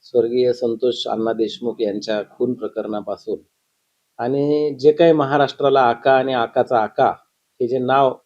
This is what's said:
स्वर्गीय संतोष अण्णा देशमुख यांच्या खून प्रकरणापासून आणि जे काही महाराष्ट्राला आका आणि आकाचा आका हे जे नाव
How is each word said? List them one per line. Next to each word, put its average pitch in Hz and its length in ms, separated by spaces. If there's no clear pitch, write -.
स्वर्गीय 123 500
संतोष 120 540
अण्णा 110 260
देशमुख 110 460
यांच्या 104 500
खून 123 240
प्रकरणापासून 104 840
आणि 143 640
जे 147 120
काही 165 220
महाराष्ट्राला 139 680
आका 123 320
आणि 131 200
आकाचा 120 460
आका 107 340
हे 123 60
जे 131 120
नाव 131 340